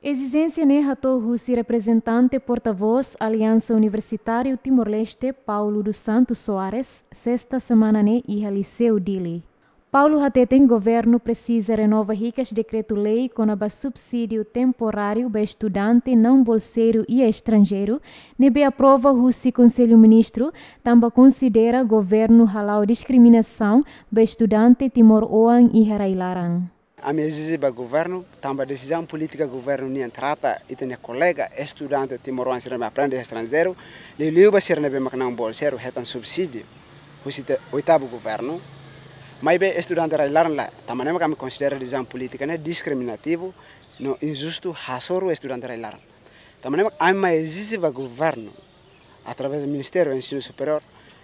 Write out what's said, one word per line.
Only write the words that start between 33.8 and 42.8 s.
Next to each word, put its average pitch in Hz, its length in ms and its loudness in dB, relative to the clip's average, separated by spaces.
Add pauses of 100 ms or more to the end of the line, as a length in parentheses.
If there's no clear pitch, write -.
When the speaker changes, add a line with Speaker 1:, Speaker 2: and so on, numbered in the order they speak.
Speaker 2:
ele 156 120 -2
liu, 196 300 6
se 170 180 -2
não 147 120 -2
bem, 135 100 -4 (160)
não 127 180 -4
bolseiro, 120 440 -6
retan 123 260 -10
subsídio, 123 580 -8 (640)
o 139 500 -6
oitavo 143 320 0
governo, 117 540 -10 (800)
mas 165 180 0
bem, 185 200 -2
estudante 165 360 -4
railaram 151 400 0
lá, 131 140 -6 (180)
também 127 200 -8
não 170 200 -4
me 156 100 -4
considera 139 420 -6
decisão 127 260 -8
política, 127 420 -12
né, 165 120 -8
discriminativo, 156 960 -8 (440)